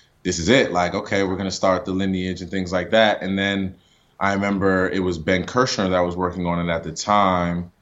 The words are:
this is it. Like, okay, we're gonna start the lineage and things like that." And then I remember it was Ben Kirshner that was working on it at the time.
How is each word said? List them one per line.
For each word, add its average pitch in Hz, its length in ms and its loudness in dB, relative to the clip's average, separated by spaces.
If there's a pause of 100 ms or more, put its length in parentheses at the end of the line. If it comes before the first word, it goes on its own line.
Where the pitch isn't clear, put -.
(240)
this 85 160 -2
is 82 80 0
it. - 240 4
Like, 87 220 0
okay, 101 280 -2
we're 92 140 0
gonna 95 160 -4
start 92 320 0
the 95 80 -6
lineage 92 500 -2
and 85 80 -10
things 92 220 -4
like 90 180 -2
that." 110 320 4
And 98 160 -2
then 98 380 -2 (420)
I 98 140 0
remember 98 560 0
it 95 100 -2
was 90 200 -2
Ben 90 260 0
Kirshner 117 460 0
that 92 100 2
was 87 160 0
working 90 300 -2
on 85 220 -2
it 85 40 0
at 82 100 -2
the 80 100 -10
time. 87 760 2 (120)